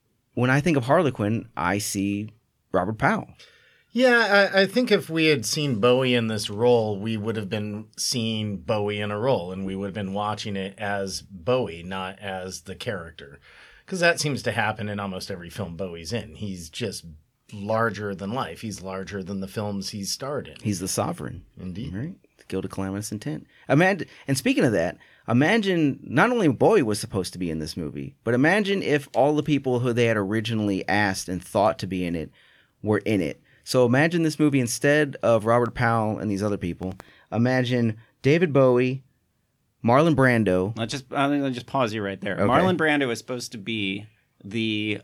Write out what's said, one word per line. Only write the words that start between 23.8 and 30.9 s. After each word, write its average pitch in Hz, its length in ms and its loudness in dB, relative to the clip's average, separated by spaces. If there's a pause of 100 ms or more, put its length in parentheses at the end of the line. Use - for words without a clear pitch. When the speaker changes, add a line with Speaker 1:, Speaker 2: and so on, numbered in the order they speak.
Speaker 1:
and 135 120 0
speaking 262 260 2
of 120 80 4
that, 87 240 0 (320)
imagine 165 760 2
not 160 300 2
only 220 160 2
Bowie 160 340 4
was 107 160 0
supposed - 360 -4
to - 40 -10
be 90 120 -4
in 80 100 -4
this 78 160 -8
movie, 69 480 -8
but 117 100 0
imagine 190 480 2
if 139 320 0
all 143 220 4
the 147 60 2
people 135 380 0
who 123 120 0
they 117 140 4
had 113 100 2
originally 104 720 0
asked 98 400 0